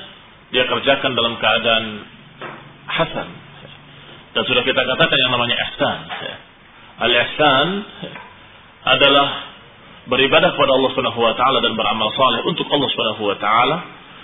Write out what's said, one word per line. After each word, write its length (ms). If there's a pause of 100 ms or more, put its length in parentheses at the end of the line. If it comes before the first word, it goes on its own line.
(500)
dia 160
kerjakan 480
dalam 240
keadaan 480 (1040)
hasan. 400 (1040)
Dan 80
sudah 240
kita 160
katakan 380
yang 100
namanya 240 (140)
ihsan. 300 (960)
Al-ihsan 720 (1160)
adalah 440 (840)
beribadah 400
kepada 240
Allah 160
Subhanahu 300
wa 180
taala 240
dan 160
beramal 340
saleh 300
untuk 240
Allah 240
Subhanahu 320
wa 160
taala 380 (460)